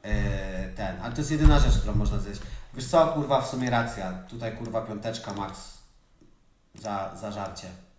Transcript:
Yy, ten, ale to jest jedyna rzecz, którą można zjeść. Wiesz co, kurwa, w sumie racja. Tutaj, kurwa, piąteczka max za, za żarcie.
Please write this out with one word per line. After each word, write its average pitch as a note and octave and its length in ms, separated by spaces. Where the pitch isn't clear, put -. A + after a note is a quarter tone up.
Yy, F#2+ 720
ten, F#2 260
ale A#2+ 120
to D3 80
jest D3 100
jedyna D3 280
rzecz, D3 180
którą G#2 180
można G#2 240
zjeść. - 220
Wiesz B2+ 140
co, D#3+ 200
kurwa, C#3+ 340
w - 60
sumie B2+ 220
racja. A2+ 440
Tutaj, A2 440
kurwa, A2+ 240
piąteczka G#2+ 520
max F#2+ 440
za, F#2+ 400
za G#2 160
żarcie. F#2+ 380